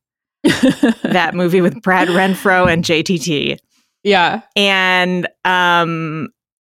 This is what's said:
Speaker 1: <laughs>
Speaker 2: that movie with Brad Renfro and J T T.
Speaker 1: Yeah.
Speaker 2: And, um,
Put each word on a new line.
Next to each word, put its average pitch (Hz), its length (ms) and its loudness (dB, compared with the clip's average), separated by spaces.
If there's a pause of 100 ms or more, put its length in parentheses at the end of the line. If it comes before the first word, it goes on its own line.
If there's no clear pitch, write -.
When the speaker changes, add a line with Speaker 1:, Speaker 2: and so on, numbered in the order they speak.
(200)
Speaker 1:
<laughs> - 240 -12
Speaker 2:
that 208 920 0
movie 180 280 0
with 143 200 -2
Brad 185 260 0
Renfro 185 640 2
and 170 140 0
J 160 180 0
T 175 140 -2
T. 139 400 -4 (460)
Speaker 1:
Yeah. 190 380 2 (140)
Speaker 2:
And, 185 720 0 (160)
um, 165 840 -2 (480)